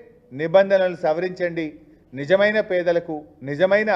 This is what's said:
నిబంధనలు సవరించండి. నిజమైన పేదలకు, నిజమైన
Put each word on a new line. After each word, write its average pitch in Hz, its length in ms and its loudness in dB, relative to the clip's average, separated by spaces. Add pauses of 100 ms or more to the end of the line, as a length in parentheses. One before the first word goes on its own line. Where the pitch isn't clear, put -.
(320)
నిబంధనలు 185 720 2
సవరించండి. 170 640 -4 (460)
నిజమైన 196 480 2
పేదలకు, 170 580 -2 (240)
నిజమైన 185 540 0